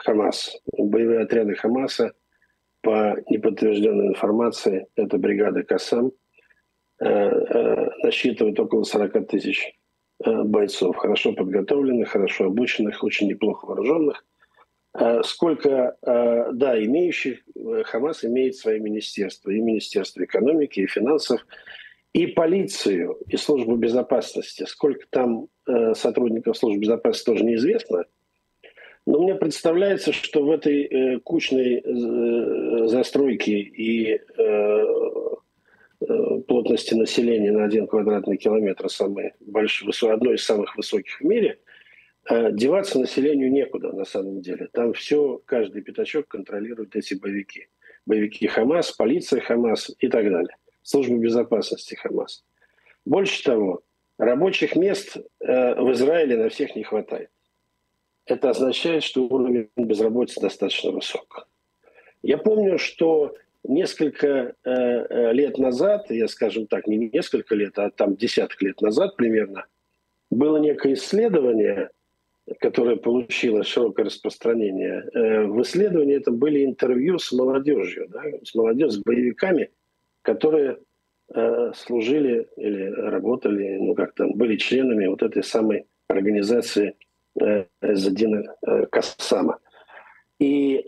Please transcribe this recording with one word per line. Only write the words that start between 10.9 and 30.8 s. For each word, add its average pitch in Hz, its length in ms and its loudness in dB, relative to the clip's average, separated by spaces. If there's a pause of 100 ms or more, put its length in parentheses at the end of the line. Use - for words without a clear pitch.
хорошо 98 380 2
подготовленных, 113 720 0
хорошо 98 380 0
обученных, 107 580 -2
очень 104 240 0
неплохо - 380 -2
вооружённых. 139 580 0 (680)
Э, 117 300 2
сколько, 139 720 0 (100)
э, 120 460 2
да, 123 320 2
имеющих, 143 540 0 (180)
э, 113 280 -4
Хамас 151 400 -4
имеет 127 320 2
свои 110 220 0
министерства, 104 720 -6
и 107 100 0
Министерство 104 640 -2
экономики, 135 580 0
и 95 60 2
финансов, 127 540 0 (720)
и 170 140 2
полицию, - 920 0 (120)
и - 100 -4
службу 120 380 0
безопасности. 120 920 -2
Сколько - 420 -2
там, 123 380 0 (200)
э, 117 280 2
сотрудников 113 640 0
службы 104 220 0
безопасности, 113 440 0
тоже 107 200 2
неизвестно. 117 600 0 (1040)
Но 143 160 4
мне 190 120 2
представляется, 175 800 0
что - 320 -2
в 147 60 2
этой, 151 320 0